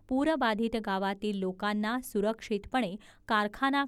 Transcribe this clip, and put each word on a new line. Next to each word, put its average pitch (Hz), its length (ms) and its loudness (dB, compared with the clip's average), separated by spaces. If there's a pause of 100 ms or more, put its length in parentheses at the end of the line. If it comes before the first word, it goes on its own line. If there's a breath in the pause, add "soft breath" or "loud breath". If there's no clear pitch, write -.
पूरबाधित 247 760 2
गावातील 196 540 -2
लोकांना 208 640 -2
सुरक्षितपणे 208 920 -2 (320 loud breath)
कारखाना 254 600 2